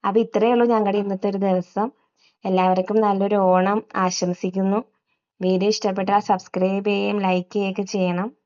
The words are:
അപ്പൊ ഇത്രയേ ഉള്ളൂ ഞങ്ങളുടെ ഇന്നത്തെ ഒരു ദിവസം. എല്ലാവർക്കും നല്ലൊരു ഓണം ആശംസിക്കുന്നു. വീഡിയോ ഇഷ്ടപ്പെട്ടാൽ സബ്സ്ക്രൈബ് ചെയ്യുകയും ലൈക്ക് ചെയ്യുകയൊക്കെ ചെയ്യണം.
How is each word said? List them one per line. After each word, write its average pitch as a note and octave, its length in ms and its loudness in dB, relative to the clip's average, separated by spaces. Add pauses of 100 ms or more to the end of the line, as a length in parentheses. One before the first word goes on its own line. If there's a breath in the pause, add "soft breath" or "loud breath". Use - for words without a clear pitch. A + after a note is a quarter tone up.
അപ്പൊ G3 160 2
ഇത്രയേ A3 340 2
ഉള്ളൂ A#3+ 220 4
ഞങ്ങളുടെ G#3 280 0
ഇന്നത്തെ G3 260 -4
ഒരു G3 180 -4
ദിവസം. F#3+ 420 -2 (560)
എല്ലാവർക്കും F#3 560 2
നല്ലൊരു G3+ 360 0 (120)
ഓണം F#3+ 300 2 (160)
ആശംസിക്കുന്നു. F#3+ 840 -2 (640)
വീഡിയോ F#3 320 0
ഇഷ്ടപ്പെട്ടാൽ G3 560 0
സബ്സ്ക്രൈബ് G3 600 -2
ചെയ്യുകയും G3+ 320 -2
ലൈക്ക് F#3 300 0
ചെയ്യുകയൊക്കെ G3+ 400 -4
ചെയ്യണം. F#3 380 -2 (160)